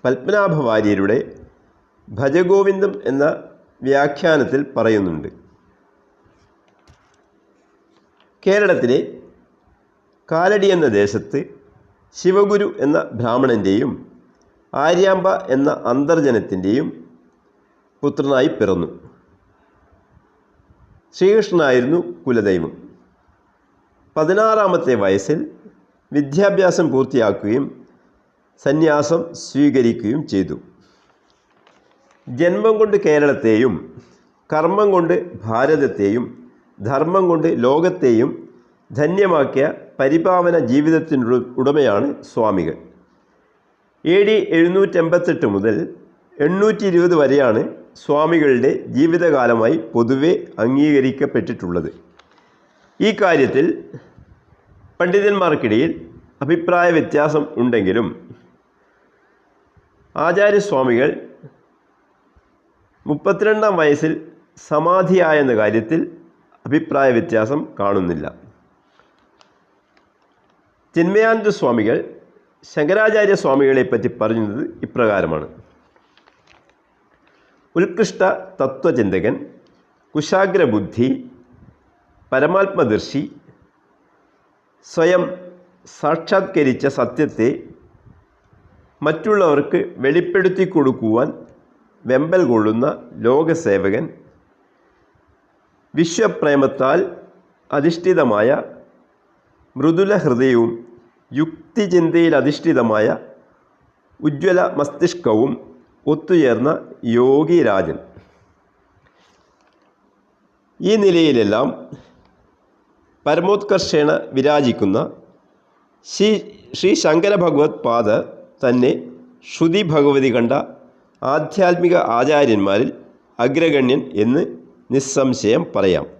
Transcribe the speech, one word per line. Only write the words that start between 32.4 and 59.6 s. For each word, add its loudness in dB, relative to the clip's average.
കൊണ്ട് 2
കേരളത്തെയും 2
കർമ്മം 0
കൊണ്ട് 0
ഭാരതത്തെയും 0
ധർമ്മം 0
കൊണ്ട് 0
ലോകത്തെയും 0
ധന്യമാക്കിയ 0
പരിപാവന 2
ജീവിതത്തിനുള്ള 0
ഉടമയാണ് 0
സ്വാമികൾ. -2
എ 2
ഡി 2
എഴുന്നൂറ്റെൺപത്തെട്ട് 0
മുതൽ -2
എണ്ണൂറ്റി 0
ഇരുപത് 2
വരെയാണ് 2
സ്വാമികളുടെ 0
ജീവിതകാലമായി 2
പൊതുവെ 0
അംഗീകരിക്കപ്പെട്ടിട്ടുള്ളത്. 0
ഈ 2
കാര്യത്തിൽ 0
പണ്ഡിതന്മാർക്കിടയിൽ 0
അഭിപ്രായ 2
വ്യത്യാസം 0
ഉണ്ടെങ്കിലും -2